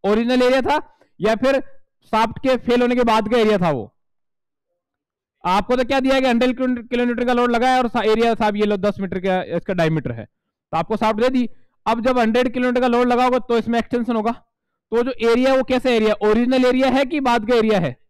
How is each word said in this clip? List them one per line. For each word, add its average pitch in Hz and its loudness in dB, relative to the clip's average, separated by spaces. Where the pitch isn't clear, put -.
Original 233 2
area 254 2
था 294 0
या 214 0
फिर 262 0
Soft 226 0
के 262 0
fail 240 0
होने 247 2
के 247 2
बाद 220 2
का 240 2
area 214 2
था 175 2
वो? 117 -4
आपको 202 0
तो 254 -2
क्या 269 0
दिया 262 2
गया, 262 0
हंड्रेड 240 0
किलो, 254 -2
किलो 240 -4
न्यूटन 240 -2
का 254 0
load 240 2
लगाया 254 2
और 240 0
सा-, 226 -4
area 226 2
साहब 214 -2
ये 208 0
लो 208 0
दस 202 -4
मीटर 185 -6
का 185 -2
इसका 185 -6
diameter 160 -2
है, 113 -12
तो - -16
आपको 170 -4
soft 220 -2
दे 247 2
दी। 254 0
अब 233 0
जब 254 2
हंड्रेड 240 2
किलो 247 -2
न्यूटन 247 0
का 254 2
लोड 247 2
लगाओगे 247 2
तो 233 0
इसमें 233 -2
extension 233 -2
होगा। 220 -2
तो - -8
जो 254 -4
एरिया 254 2
वो 262 2
कैसा 254 0
area? 214 2
Original 247 2
area 254 2
है 269 2
कि 285 -4
बाद 240 -2
का 247 4
area 214 2
है? 143 -4